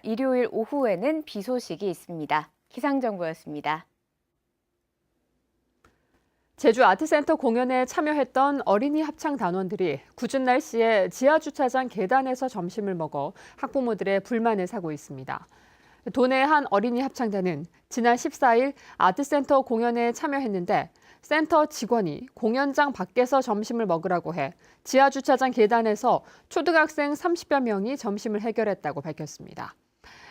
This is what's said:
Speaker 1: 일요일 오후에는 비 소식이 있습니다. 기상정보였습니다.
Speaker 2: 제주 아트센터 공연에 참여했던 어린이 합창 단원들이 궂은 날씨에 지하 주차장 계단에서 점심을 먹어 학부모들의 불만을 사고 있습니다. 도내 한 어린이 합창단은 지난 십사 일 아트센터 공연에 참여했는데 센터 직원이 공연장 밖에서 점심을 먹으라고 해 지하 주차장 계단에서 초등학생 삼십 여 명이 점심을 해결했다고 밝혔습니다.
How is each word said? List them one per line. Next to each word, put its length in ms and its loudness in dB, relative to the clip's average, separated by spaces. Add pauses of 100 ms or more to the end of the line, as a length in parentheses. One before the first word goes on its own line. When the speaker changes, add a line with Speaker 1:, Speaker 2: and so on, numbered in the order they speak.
Speaker 1:
일요일 480 0
오후에는 720 -2
비 180 -10
소식이 480 -6
있습니다. 600 -4 (200)
기상정보였습니다. 1160 -6 (2750)
Speaker 2:
제주 280 4
아트센터 520 4
공연에 500 0
참여했던 800 0
어린이 380 2
합창 340 -4
단원들이 640 -2 (140)
궂은 280 -4
날씨에 640 2
지하 280 4
주차장 500 -2
계단에서 600 -2
점심을 480 -6
먹어 380 -6 (240)
학부모들의 640 -2
불만을 440 0
사고 260 -8
있습니다. 560 -12 (640)
도내 280 2
한 300 4
어린이 280 0
합창단은 680 -2 (220)
지난 280 2
십사 380 2
일 180 2 (240)
아트센터 640 2
공연에 500 0
참여했는데 800 -2 (320)
센터 460 2
직원이 640 -2
공연장 580 0
밖에서 520 0
점심을 420 -2
먹으라고 480 -2
해 220 -6 (280)
지하 280 4
주차장 400 2
계단에서 720 2 (260)
초등학생 640 0
삼십 380 -4
여 80 4
명이 380 -2
점심을 440 -6
해결했다고 600 -4
밝혔습니다. 720 -12 (560)